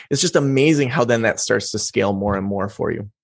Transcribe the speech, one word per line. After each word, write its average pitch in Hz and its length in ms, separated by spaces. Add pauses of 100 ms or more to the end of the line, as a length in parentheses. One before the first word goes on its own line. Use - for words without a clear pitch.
It's 143 140
just 175 120
amazing 143 540
how 123 160
then 117 160
that 113 200
starts - 320
to 107 60
scale 101 360
more 98 200
and 98 120
more 101 240
for 82 200
you. 85 200 (140)